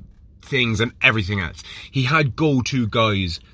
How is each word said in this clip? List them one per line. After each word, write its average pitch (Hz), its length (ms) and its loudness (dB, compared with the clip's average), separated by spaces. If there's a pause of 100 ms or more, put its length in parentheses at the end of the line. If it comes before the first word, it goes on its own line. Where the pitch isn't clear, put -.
(440)
things 117 360 0
and 120 220 0
everything 107 380 2
else. - 240 -8 (280)
He 135 120 0
had 143 320 2
go-to 131 520 0
guys 101 520 0 (140)